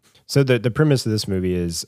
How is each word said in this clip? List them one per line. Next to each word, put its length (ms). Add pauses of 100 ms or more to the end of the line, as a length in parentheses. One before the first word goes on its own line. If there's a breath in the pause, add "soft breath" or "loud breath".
(260 soft breath)
So 160
the, 160
the 120
premise 360
of 60
this 160
movie 260
is, 340